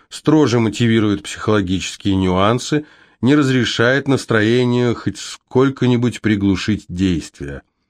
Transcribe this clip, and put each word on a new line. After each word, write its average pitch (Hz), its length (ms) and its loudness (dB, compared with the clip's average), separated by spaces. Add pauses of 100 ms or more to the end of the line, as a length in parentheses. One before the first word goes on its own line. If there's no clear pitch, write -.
строже 143 500 2
мотивирует 110 640 0
психологические 95 920 -2
нюансы, 101 720 0 (340)
не 135 160 2
разрешает 131 720 0
настроению 123 880 0
хоть - 220 -8
сколько-нибудь 127 1040 0
приглушить 98 680 0
действия. 87 760 -4 (260)